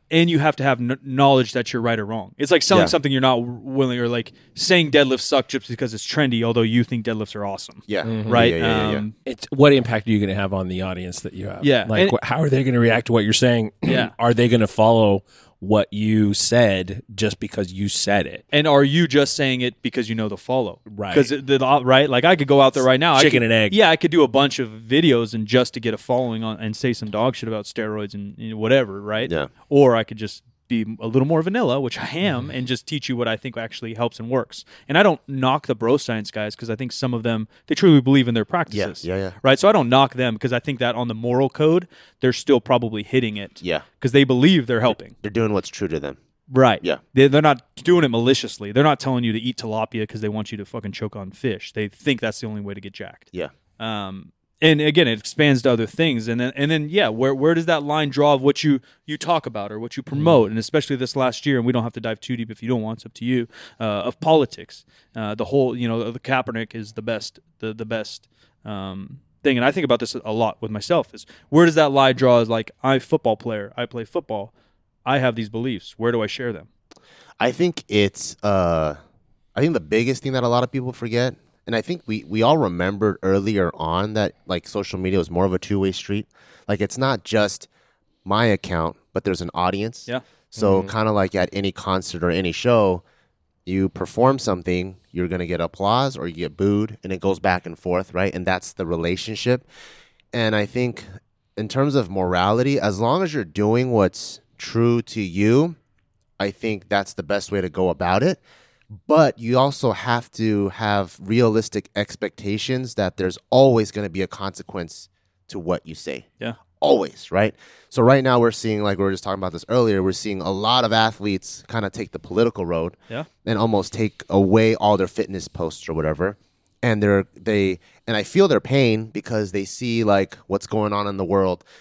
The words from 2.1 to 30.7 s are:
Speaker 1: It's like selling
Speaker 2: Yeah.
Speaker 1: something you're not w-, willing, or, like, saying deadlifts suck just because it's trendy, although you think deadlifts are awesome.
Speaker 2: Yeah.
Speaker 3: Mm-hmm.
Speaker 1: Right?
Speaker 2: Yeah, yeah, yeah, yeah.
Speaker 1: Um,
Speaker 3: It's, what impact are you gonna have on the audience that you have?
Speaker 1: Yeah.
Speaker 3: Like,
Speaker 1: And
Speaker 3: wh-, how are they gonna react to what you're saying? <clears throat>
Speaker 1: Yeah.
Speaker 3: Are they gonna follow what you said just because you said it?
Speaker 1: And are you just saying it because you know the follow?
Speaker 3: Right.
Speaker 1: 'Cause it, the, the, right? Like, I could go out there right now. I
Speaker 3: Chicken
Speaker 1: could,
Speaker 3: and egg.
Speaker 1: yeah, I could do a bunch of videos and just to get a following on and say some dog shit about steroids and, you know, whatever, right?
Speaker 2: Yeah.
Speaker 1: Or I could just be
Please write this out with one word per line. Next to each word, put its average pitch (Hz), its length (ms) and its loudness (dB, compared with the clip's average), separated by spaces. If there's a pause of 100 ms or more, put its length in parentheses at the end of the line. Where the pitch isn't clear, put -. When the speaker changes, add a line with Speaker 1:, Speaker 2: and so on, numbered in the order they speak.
Speaker 1:
It's 143 140 -2
like 160 100 6
selling 185 200 4
Speaker 2:
Yeah. 180 40 2
Speaker 1:
something 151 240 0
you're 135 100 0
not 131 180 4
w-, 120 260 -6
willing, 131 340 -2
or, 120 100 -2
like, 117 240 -4 (220)
saying 170 380 2
deadlifts 135 300 4
suck - 260 0
just - 200 -6
because 120 240 -6
it's 107 140 -10
trendy, 123 380 0
although 117 180 2
you 117 220 2
think 117 200 -6
deadlifts 110 300 -6
are 104 100 -8
awesome. - 420 -10
Speaker 2:
Yeah. 101 180 -4
Speaker 3:
Mm-hmm. 113 260 -4
Speaker 1:
Right? 120 220 4
Speaker 2:
Yeah, - 60 -2
yeah, 82 80 0 (200)
yeah, 107 60 -2
yeah. - 60 -2
Speaker 1:
Um, 110 160 -6 (100)
Speaker 3:
It's, - 260 -10
what 143 220 6
impact 117 340 0
are 113 60 2
you 104 80 4
gonna 98 160 -2
have 98 180 -2
on 95 140 -2
the 92 140 -6
audience 90 380 -8
that - 140 -10
you 95 140 -10
have? - 160 -8
Speaker 1:
Yeah. 127 240 2
Speaker 3:
Like, 110 140 2
Speaker 1:
And 196 100 2
Speaker 3:
wh-, - 120 0
how 131 160 -2
are 156 80 2
they 135 140 2
gonna 127 160 2
react 117 300 4
to 117 40 0
what 110 120 4
you're 107 80 2
saying? 117 440 2
<clears throat> - 60 -20
Speaker 1:
Yeah. 127 280 0 (100)
Speaker 3:
Are 120 120 4
they 120 160 4
gonna 110 200 4
follow 110 560 4 (340)
what 101 320 2
you 107 440 2
said 101 680 2 (120)
just 101 260 -2
because 101 320 -6
you 98 160 -4
said 101 380 0
it? - 240 -16
Speaker 1:
And 147 180 2
are 143 160 6
you 156 240 2
just 139 260 2
saying 131 280 -2
it 123 180 -4
because 123 260 -4
you 113 80 -4
know 110 140 -2
the 101 80 -8
follow? 123 480 -4
Speaker 3:
Right. 104 300 -8
Speaker 1:
'Cause 139 180 4
it, 139 140 -6
the, 139 100 2
the, 131 260 2
right? 131 280 4
Like, 127 160 2
I 180 100 6
could 143 100 0
go 139 140 6
out 131 140 6
there 135 100 2
right 131 160 4
now. 160 140 2
I 135 80 6
Speaker 3:
Chicken 131 160 6
Speaker 1:
could, 117 60 2
Speaker 3:
and 113 100 2
egg. 107 200 4
Speaker 1:
yeah, 208 140 6
I 160 80 4
could 165 140 0
do 165 120 6
a 131 60 6
bunch 135 300 2
of 120 100 -4
videos 117 640 2
and 110 140 -4
just 123 280 2
to 120 60 -10
get 113 140 -4
a 101 40 -6
following 120 460 -2
on 110 160 -8
and 107 160 -6
say 127 160 -2
some 107 180 -8
dog 117 260 0
shit 113 120 -10
about 107 160 -6
steroids 107 480 -8
and, 101 240 -12
you 110 140 -12
know, 110 80 -10
whatever, 110 420 2
right? 107 300 -4
Speaker 2:
Yeah. 76 160 -2 (240)
Speaker 1:
Or 139 260 6
I 110 80 0
could 110 140 -14
just 107 240 -10 (260)
be 113 160 -2 (140)